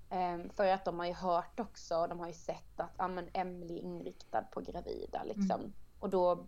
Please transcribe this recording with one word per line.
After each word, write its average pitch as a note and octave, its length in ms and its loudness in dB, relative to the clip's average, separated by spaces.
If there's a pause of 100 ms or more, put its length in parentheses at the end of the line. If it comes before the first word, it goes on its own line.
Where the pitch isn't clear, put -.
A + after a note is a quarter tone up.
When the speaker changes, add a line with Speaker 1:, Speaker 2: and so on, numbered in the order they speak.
Speaker 1:
Ehm, F3+ 400 0
för G3+ 180 4
att F#3+ 180 4
de E3+ 140 0
har F3 60 0
ju F3 80 0
hört F3 460 2
också - 380 -4
och E3+ 120 4
de F3 100 -4
har E3+ 80 -4
ju E3+ 60 -6
sett - 460 -8
att, E3+ 180 -2
ja, F#3+ 100 2
men F3+ 260 -2
Emily F3+ 440 -2
är - 40 -6
inriktad - 600 -4
på - 200 -6
gravida, - 640 -4
liksom. G3+ 360 2
Speaker 2:
Mm. - 140 -6 (260)
Speaker 1:
Och G3 100 0
då, F3+ 380 6